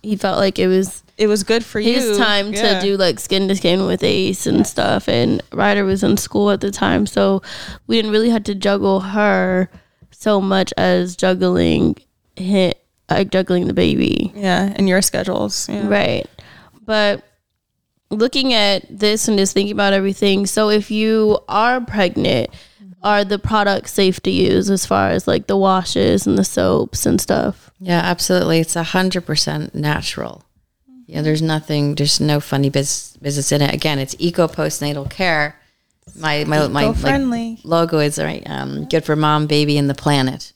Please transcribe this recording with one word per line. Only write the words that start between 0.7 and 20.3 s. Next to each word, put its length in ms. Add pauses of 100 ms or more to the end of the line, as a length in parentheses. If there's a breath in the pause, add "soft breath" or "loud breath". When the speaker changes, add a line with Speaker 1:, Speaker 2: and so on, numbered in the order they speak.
Speaker 2:
It 100
was 140
good 240
for 140
Speaker 1:
his 260
Speaker 2:
you. 100
Speaker 1:
time 380
to 40
Speaker 2:
Yeah. 220
Speaker 1:
do, 160
like, 240
skin 280
to 60
skin 320
with 160
Ace 440
and 200
stuff. 400
And 360 (100)
Ryder 320
was 180
in 140
school 340
at 120
the 80
time, 360
so 360 (440 loud breath)
we 100
didn't 140
really 200
have 140
to 100
juggle 460
her 680 (420 soft breath)
so 300
much 380
as 380
juggling 800 (420)
hi-, 340 (380)
like, 200
juggling 360
the 80
baby. 600
Speaker 2:
Yeah, 420
and 120
your 140
schedules. 680
Yeah. 180
Speaker 1:
Right. 400 (600 loud breath)
But 360 (880)
looking 440
at 340
this 400
and 80
just 160
thinking 200
about 200
everything, 540